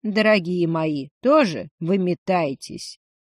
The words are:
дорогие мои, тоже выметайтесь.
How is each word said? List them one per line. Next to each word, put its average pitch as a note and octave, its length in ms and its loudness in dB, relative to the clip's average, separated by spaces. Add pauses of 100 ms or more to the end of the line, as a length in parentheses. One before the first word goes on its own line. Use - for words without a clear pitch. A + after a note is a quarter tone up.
дорогие F#3+ 640 2
мои, D#3+ 420 -2 (120)
тоже A3+ 480 2 (100)
выметайтесь. F3 1200 -4 (300)